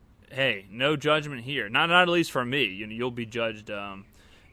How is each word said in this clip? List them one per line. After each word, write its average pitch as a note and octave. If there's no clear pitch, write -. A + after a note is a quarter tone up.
hey, A#2+
no C3
judgment D3
here. A#2+
Not, C#3+
not F3+
at F3
least E3+
for C3
me. B2+
You G2
know, A2
you'll A#2+
be A#2+
judged, A2
um, G2+